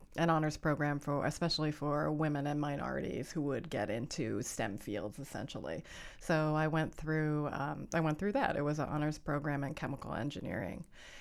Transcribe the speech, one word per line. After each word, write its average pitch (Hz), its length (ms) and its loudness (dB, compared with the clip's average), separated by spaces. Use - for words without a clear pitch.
an 165 160 4
honors 156 260 4
program 147 420 2
for, 143 260 0
especially 156 460 2
for 151 400 2
women 151 360 2
and 147 120 2
minorities 139 720 -2
who 165 100 -2
would 135 280 0
get 104 220 0
into 110 500 -2
stem 107 360 -2
fields, 104 420 -4
essentially. - 640 -6
So 156 360 4
I 156 120 4
went 160 280 2
through, 151 560 2
um, 143 420 -4
I 170 60 4
went 156 180 4
through 202 140 0
that. 269 240 4
It 147 80 2
was 151 160 0
an 160 100 2
honors 151 300 0
program 143 440 0
in 135 120 -4
chemical - 400 -6
engineering. - 720 -4